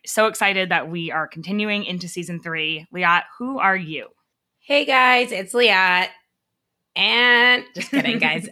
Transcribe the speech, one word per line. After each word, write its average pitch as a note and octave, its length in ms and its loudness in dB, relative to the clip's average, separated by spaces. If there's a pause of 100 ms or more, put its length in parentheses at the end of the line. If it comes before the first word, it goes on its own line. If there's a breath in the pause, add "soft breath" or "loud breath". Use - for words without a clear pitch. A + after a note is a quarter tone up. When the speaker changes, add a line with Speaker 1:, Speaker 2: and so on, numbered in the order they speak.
Speaker 1:
so A3 200 2
excited F#3+ 420 0
that D#3+ 200 0
we E3 220 -8
are D#3 160 -4
continuing G#3 580 -6
into F3+ 220 -8
season E3+ 340 -10
three. D#3+ 540 -6
Liat, F3 300 2 (140)
who C4 200 -8
are F#3+ 180 2
you? D#3 340 -10 (500)
Speaker 2:
Hey C#4+ 240 0
guys, B3+ 480 2
it's F#3+ 220 -8
Liat. F#3 560 4 (840)
And A#3+ 720 4 (100)
just - 160 -10
kidding, A#3+ 300 0
guys. D#3+ 320 -2